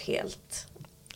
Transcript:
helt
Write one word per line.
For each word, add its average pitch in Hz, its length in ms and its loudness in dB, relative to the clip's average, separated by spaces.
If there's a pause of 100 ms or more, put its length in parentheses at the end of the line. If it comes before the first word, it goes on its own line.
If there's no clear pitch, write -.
helt - 600 2 (480)